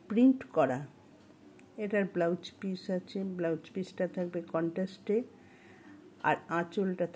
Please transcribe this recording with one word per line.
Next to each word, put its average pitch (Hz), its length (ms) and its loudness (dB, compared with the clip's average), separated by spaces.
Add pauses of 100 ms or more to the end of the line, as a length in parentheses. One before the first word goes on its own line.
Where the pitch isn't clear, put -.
প্রিন্ট 254 320 6 (160)
করা। 131 240 4 (1040)
এটার 202 200 2 (100)
ব্লাউজ 170 300 2 (160)
পিস 190 220 -6 (140)
আছে, 185 220 -6 (180)
ব্লাউজ 165 280 0 (100)
পিসটা 185 320 -2 (100)
থাকবে 175 240 -2 (140)
কন্ট্রাস্টে, 175 640 -2 (1120)
আর 151 80 4 (220)
আঁচলটা 180 580 -2